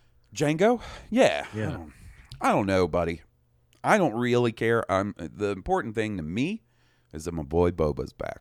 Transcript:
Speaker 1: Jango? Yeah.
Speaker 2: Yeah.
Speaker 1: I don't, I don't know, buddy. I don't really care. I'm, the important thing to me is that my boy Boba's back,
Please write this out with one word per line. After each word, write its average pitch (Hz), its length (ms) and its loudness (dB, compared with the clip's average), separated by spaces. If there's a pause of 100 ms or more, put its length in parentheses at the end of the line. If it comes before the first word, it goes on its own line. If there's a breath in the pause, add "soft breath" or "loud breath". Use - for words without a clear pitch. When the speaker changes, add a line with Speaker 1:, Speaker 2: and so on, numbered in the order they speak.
(340 soft breath)
Speaker 1:
Jango? 160 460 2 (300 loud breath)
Yeah. 131 440 4
Speaker 2:
Yeah. 107 140 -4
Speaker 1:
I - 60 -4
don't, 80 180 -12 (480 soft breath)
I - 100 0
don't 131 160 2
know, 92 220 4
buddy. 85 340 -2 (600)
I 175 140 4
don't 147 160 0
really 120 360 2
care. 113 400 0
I'm, 98 260 0
the 85 340 -6
important 117 440 -4
thing 107 220 -4
to 82 80 -8
me 131 400 -4 (480)
is 78 140 -12
that 85 80 -6
my 78 100 -6
boy 82 260 2
Boba's 76 420 -2
back, - 280 -10